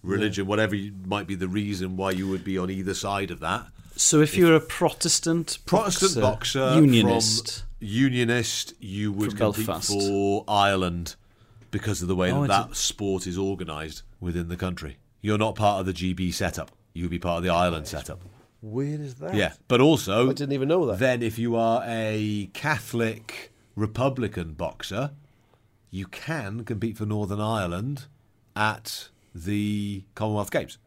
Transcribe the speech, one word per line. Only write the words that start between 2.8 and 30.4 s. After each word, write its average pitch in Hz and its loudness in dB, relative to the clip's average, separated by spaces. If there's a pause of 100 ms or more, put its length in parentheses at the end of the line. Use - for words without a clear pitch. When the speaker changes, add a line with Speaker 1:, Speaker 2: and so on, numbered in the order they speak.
Speaker 1:
side 98 -4
of 76 -10
that. 92 -4 (300)
Speaker 3:
So - 6
if 151 6
Speaker 1:
If - 0
Speaker 3:
you're 165 10
a 151 8
Protestant 165 0
Speaker 1:
Protestant 190 2
Speaker 3:
boxer, 127 2
Speaker 1:
boxer 131 6
Speaker 3:
unionist 113 4 (200)
Speaker 1:
from, 110 -10
unionist, 120 2
you 101 -4
would 101 0
Speaker 3:
from 104 -8 (160)
Speaker 1:
compete 110 -2
Speaker 3:
Belfast. 85 -4
Speaker 1:
for 101 2
Ireland 95 2 (560)
because 104 -2
of 87 -4
the 95 2
way 90 2
Speaker 3:
Oh, 143 2
Speaker 1:
that 101 2
Speaker 3:
I 98 4
see. - -8
Speaker 1:
that - -12
sport 95 -2
is 87 -4
organised 82 -4 (160)
within 87 -4
the 87 -6
country. 85 -6 (240)
You're 107 0
not 110 0
part 104 2
of 95 -2
the 95 -2
G 92 -2
B 90 -2
setup. 85 -4 (220)
You 85 -6
would 85 -4
be 87 -4
part 85 -2
of 85 -4
the 92 0
Ireland 85 2
setup. 73 -10 (420)
Speaker 2:
Weird 139 -6
as 135 -12
that. 151 -10
Speaker 1:
Yeah, 95 0 (140)
but 123 4
also, 127 4
Speaker 2:
I 131 0
didn't 139 -4
even 135 -2
know 170 2
that. 98 -2
Speaker 1:
then 123 2
if 113 -2
you 117 0
are 113 2
a 107 -2
Catholic - -4 (220)
Republican 107 -2
boxer, 95 -6 (800)
you 92 -8
can 117 -8
compete 110 -6
for 107 -6
Northern 104 -4
Ireland 107 -4 (500)
at - -4 (240)
the 104 -4 (120)
Commonwealth 107 -2